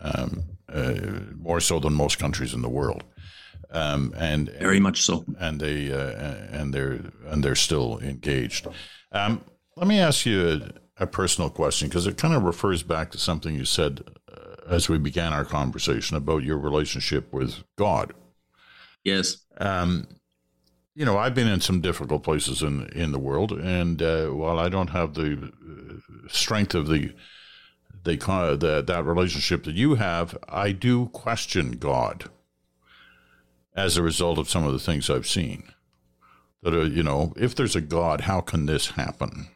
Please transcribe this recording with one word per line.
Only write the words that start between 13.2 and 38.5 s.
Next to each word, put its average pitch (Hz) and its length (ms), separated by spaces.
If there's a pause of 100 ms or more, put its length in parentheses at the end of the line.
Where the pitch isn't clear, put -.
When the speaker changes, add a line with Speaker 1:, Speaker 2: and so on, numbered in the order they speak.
Speaker 1:
you 65 120
said, 73 360 (260)
uh, - 280 (120)
as 85 200
we 82 100
began 78 340
our 73 120
conversation 67 720
about 73 260
your 73 160
relationship 73 720
with 65 300 (140)
God. 76 360 (920)
Speaker 2:
Yes. 95 340 (200)
Speaker 1:
Um, 90 480 (880)
you 151 100
know, 107 120
I've 120 180
been 120 140
in 95 120
some 92 200
difficult 80 440
places 76 380
in, 71 260
in 80 240
the 67 60
world, 69 340
and, 85 500
uh, 80 260
while 80 300
I 85 100
don't 92 220
have 80 240
the, 76 380 (100)
uh, - 640
strength - 460
of 78 140
the, 76 260 (880)
the, 85 140
co-, 87 400
the, 76 260
that 85 220
relationship 82 600
that 78 120
you 123 180
have, 87 420 (120)
I 101 240
do 123 340
question 98 640
God 62 560 (1500)
as 90 220
a 90 60
result 82 360
of 73 120
some 85 140
of 73 80
the 64 80
things 76 280
I've 65 200
seen. - 440 (920)
That, 82 120
uh, 82 80
you 87 220
know, 76 320
if 123 180
there's 117 220
a 90 40
God, 80 420
how 92 180
can 78 260